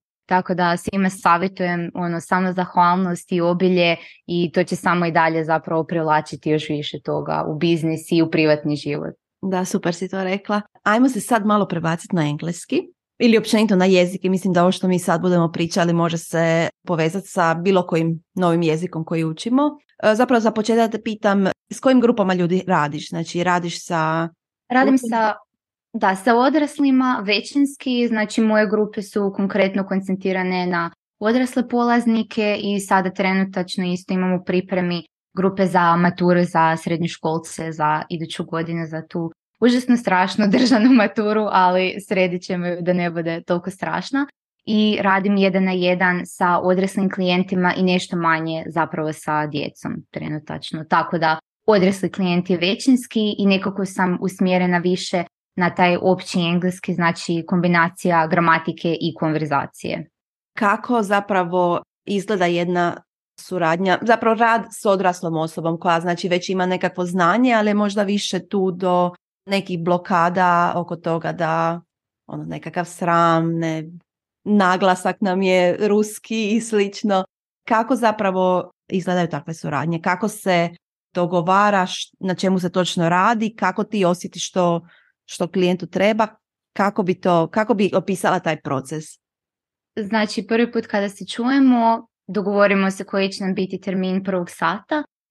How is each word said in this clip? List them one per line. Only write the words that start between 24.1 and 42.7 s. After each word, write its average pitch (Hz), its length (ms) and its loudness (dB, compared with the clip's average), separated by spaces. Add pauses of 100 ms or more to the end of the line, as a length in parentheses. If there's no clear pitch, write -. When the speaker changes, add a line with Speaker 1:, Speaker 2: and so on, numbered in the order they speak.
Speaker 1:
Radim 262 300 4
sa, 226 360 0 (580)
da, 202 240 0
sa 233 200 2
odraslima 262 920 2
većinski, 240 800 0
znači 214 320 -2
moje 214 260 2
grupe 208 360 -2
su 196 340 -4
konkretno 196 500 0
koncentrirane 190 800 -2
na 170 240 -2 (280)
odrasle 240 500 0
polaznike 233 920 0
i 202 180 -2
sada 190 300 0
trenutačno 190 720 -2
isto 180 300 -4
imamo 185 220 0
u 180 80 -6
pripremi 180 600 -2 (320)
grupe 190 300 0
za 170 300 4
maturu 175 480 2
za 165 320 2
srednjoškolce 165 960 -6
za 156 360 -2
iduću 165 360 -8
godinu, 165 420 -6
za 160 200 -10
tu 165 260 -8 (280)
užasno 247 360 2
strašnu 190 540 2
<laughs> 185 80 4
državnu 247 340 6
maturu, 214 580 2
ali 185 460 4 (120)
sredit 185 340 0
ćemo 180 240 -4
ju 175 140 -2